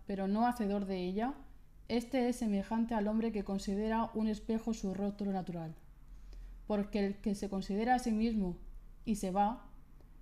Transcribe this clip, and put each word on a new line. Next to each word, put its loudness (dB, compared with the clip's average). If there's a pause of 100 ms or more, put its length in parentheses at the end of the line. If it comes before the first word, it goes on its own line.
pero -2
no 4
hacedor 2
de -2
ella, 0 (560)
este 2
es 2
semejante 2
al 4
hombre 2
que 0
considera 0
un 2
espejo 0
su -2
rostro 0
natural. -4 (920)
Porque 2
el 0
que 0
se -4
considera 2
a 6
sí 0
mismo 2 (480)
y 2
se -2
va, 2 (560)